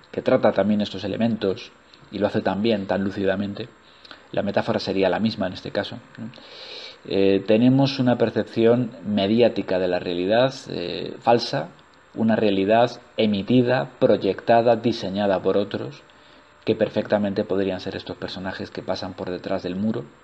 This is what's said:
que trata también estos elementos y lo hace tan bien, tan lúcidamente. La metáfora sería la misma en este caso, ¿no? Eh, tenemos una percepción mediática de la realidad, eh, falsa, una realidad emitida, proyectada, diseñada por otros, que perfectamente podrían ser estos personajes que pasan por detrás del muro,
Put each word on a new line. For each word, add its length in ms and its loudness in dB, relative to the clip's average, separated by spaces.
que 100 -8
trata 320 4
también 300 2
estos 220 -6
elementos 680 -2
y 80 -8
lo 80 2
hace 160 -2
tan 180 -2
bien, 260 0
tan 160 0
lúcidamente. 680 -4
La 120 -2
metáfora 360 0
sería 300 0
la 120 0
misma 260 -2
en 80 -6
este 160 -12
caso, 260 -4
¿no? 100 -12
Eh, 400 4
tenemos 520 4
una 200 2
percepción 720 2
mediática 720 2
de 100 0
la 120 0
realidad, 520 0
eh, 520 -6
falsa, 480 0
una 200 2
realidad 680 2
emitida, 720 2
proyectada, 720 4
diseñada 640 -2
por 160 2
otros, 460 -6
que 100 2
perfectamente 720 0
podrían 340 -2
ser 160 -8
estos 220 -10
personajes 540 -10
que 120 -12
pasan 300 -6
por 180 -10
detrás 320 -6
del 140 -6
muro, 280 -4